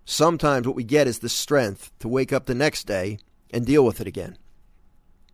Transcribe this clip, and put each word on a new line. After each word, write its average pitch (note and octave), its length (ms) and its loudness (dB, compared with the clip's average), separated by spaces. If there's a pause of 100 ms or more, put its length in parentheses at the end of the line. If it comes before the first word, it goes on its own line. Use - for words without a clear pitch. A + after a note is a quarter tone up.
Sometimes D3 640 2
what C3+ 80 -2
we B2+ 80 -6
get C3+ 240 4
is A#2 120 -4
the A#2 100 -6
strength A#2 680 -2
to - 80 -8
wake C3 260 0
up C3 120 0
the B2+ 100 -2
next C#3 300 -2
day G2+ 340 -4 (340)
and A#2 120 -2
deal C3+ 200 6
with A2 160 0
it G2 60 -10
again. G2 300 -10 (960)